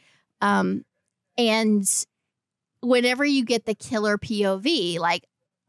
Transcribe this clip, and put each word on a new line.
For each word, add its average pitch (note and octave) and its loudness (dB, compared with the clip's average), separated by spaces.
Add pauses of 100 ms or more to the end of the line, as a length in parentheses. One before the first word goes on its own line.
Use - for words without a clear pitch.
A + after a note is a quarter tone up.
(400)
Um, G3 0 (520)
and A3 2 (960)
whenever B3 2
you C#4 2
get A#3 -2
the G#3+ -2
killer G#3 -2
P G#3 -2
O G3 0
V, F#3+ -2
like, E3+ -2 (440)